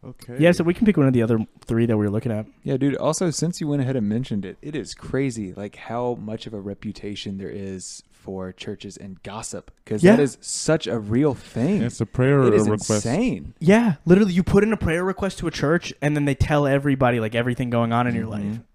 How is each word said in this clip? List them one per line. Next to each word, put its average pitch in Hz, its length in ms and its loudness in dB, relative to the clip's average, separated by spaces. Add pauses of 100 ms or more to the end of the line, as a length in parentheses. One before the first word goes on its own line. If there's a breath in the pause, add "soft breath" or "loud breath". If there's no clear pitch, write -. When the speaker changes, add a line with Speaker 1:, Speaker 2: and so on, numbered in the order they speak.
Speaker 1:
Okay. 123 340 -16
Speaker 2:
Yeah, 165 140 6
so 175 120 0
we 170 120 0
can - 100 0
pick 208 120 4
one 139 100 4
of 131 60 2
the 117 100 4
other 113 160 2 (260)
three 117 220 0
that 113 100 2
we 104 80 2
were 101 60 0
looking 113 200 -4
at. 107 140 -6 (160)
Speaker 3:
Yeah, 139 160 -4
dude. 135 180 0
Also, 156 360 -2
since 165 280 -4
you 160 80 -4
went 143 140 0
ahead 131 140 -2
and 107 120 -2
mentioned 107 380 -4
it, 90 160 -12
it 151 140 -12
is 110 180 -8
crazy, 117 600 -4
like, 101 240 -12
how 123 440 -6
much 110 240 -10
of 110 80 -14
a 104 60 -10
reputation 101 800 -10
there 95 100 -10
is 95 640 -12
for 92 400 -12
churches 101 460 -14
and 95 260 -16
gossip, 107 480 -12 (120)
'cause 107 200 -2
Speaker 2:
Yeah. 202 140 10
Speaker 3:
that - 40 4
is 135 200 0
such - 440 -2
a 113 140 -4
real 120 340 0
thing. 147 480 -2
Speaker 1:
It's 117 180 -4
a 113 60 0
prayer 135 380 2
Speaker 3:
It 117 100 6
is 104 160 4
Speaker 1:
request. 104 380 0
Speaker 3:
insane. 131 520 -2
Speaker 2:
Yeah, 202 360 4 (100)
literally, 185 280 6
you 180 100 2
put 196 200 4
in 220 80 2
a 214 60 0
prayer 170 260 -2
request 190 360 -4
to 170 80 -4
a 151 40 -2
church, 156 400 0 (120)
and 147 120 2
then 143 100 0
they 139 100 0
tell 147 320 2
everybody, 135 520 2
like, 110 140 -2
everything 120 380 0
going 117 200 2
on 120 140 2
in 120 80 0
your 113 140 -2
Speaker 1:
Mm-hmm. 104 240 -6
Speaker 2:
life. 117 80 -6 (160)